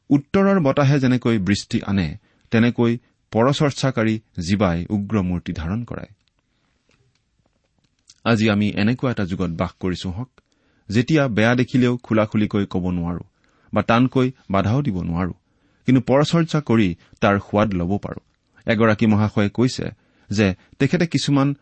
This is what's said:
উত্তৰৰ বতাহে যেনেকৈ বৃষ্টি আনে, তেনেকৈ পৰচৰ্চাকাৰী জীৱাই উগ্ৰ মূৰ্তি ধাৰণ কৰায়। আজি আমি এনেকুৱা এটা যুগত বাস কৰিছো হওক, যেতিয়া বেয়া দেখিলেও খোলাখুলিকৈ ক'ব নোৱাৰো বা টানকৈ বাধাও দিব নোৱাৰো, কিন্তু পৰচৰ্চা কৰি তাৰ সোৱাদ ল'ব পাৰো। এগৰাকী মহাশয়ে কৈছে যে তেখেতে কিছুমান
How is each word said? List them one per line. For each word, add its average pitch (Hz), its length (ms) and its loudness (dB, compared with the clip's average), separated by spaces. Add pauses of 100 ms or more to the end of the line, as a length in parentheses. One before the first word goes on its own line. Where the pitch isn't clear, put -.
(100)
উত্তৰৰ 196 500 2
বতাহে 139 380 2
যেনেকৈ 123 400 0
বৃষ্টি 101 480 -2
আনে, 98 220 0 (440)
তেনেকৈ 117 400 2 (400)
পৰচৰ্চাকাৰী 123 800 0 (240)
জীৱাই 90 400 0 (100)
উগ্ৰ 101 340 -2
মূৰ্তি 90 300 -4
ধাৰণ 85 320 -6
কৰায়। - 280 -14 (2000)
আজি 110 240 2
আমি 104 240 2
এনেকুৱা 117 380 -2
এটা 110 160 -4
যুগত 87 320 -4
বাস 90 220 -4
কৰিছো 92 300 -6
হওক, 95 200 -12 (580)
যেতিয়া 127 400 2
বেয়া 113 260 2
দেখিলেও 123 440 2
খোলাখুলিকৈ 107 680 0
ক'ব 90 260 -4
নোৱাৰো 85 320 -6 (480)
বা 107 100 0
টানকৈ 127 460 2 (220)
বাধাও 98 320 0
দিব 113 180 -4
নোৱাৰো, 85 340 -4 (540)
কিন্তু 127 140 4
পৰচৰ্চা 156 580 2
কৰি 113 280 2 (300)
তাৰ 101 220 2
সোৱাদ 104 340 0
ল'ব 87 240 -2
পাৰো। - 220 -12 (460)
এগৰাকী 110 400 2
মহাশয়ে 104 440 2
কৈছে 120 360 -2 (440)
যে 104 160 2 (300)
তেখেতে 165 300 0
কিছুমান 143 420 0 (140)